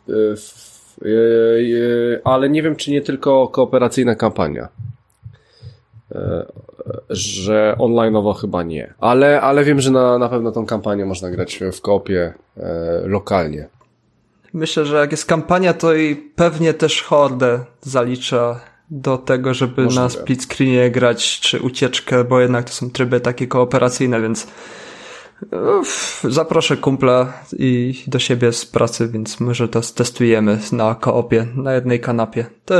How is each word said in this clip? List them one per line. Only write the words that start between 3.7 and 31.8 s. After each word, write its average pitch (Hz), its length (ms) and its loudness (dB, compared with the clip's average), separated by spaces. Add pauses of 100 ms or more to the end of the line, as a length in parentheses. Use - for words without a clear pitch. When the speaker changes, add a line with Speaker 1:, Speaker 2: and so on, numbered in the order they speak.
Speaker 1:
kampania. 80 520 -2 (1400)
E, 90 340 -6 (640)
że 107 680 0
online'owo 113 560 2
chyba 90 280 -4
nie. 78 360 -8
Ale, 139 420 4
ale 143 220 4
wiem, 143 180 4
że 131 100 2
na, 127 260 4
na 123 120 0
pewno 117 220 -2
tą 110 140 -4
kampanię 101 400 -2
można 92 260 -8
grać 87 280 -6 (140)
w - 80 -16
koopie, 92 520 0 (240)
e, 85 480 -4
lokalnie. 90 600 -2 (880)
Speaker 2:
Myślę, 160 320 -2
że 147 120 0
jak 147 140 2
jest 151 140 -6
kampania, 175 480 2
to 165 220 2
i 156 200 0
pewnie 165 580 0
też 156 300 0
hordę 131 560 2 (220)
zalicza 123 800 -2 (300)
do 135 280 -2
tego, 127 360 0
żeby 127 300 0
Speaker 1:
Możliwe. 123 200 2
Speaker 2:
na 123 60 0
split - 380 -4
screenie 123 440 2
grać, 120 480 0
czy - 220 0
ucieczkę, 123 640 0
bo 127 160 2
jednak 123 260 2
to 123 80 -14
są 123 160 -8
tryby 123 300 0
takie 123 280 -4
kooperacyjne, 123 760 0
więc, 110 260 -4 (1300)
uff, - 480 -8
zaproszę 156 480 2
kumpla 131 560 2 (260)
i 127 480 0
do 131 120 -2
siebie 120 320 2
z - 140 -6
pracy, 113 420 0
więc 110 320 -8
może 120 280 0
to 113 140 -2
stestujemy 113 760 2 (120)
na 113 240 0
koopie, 117 600 0
na 135 180 -2
jednej 123 260 0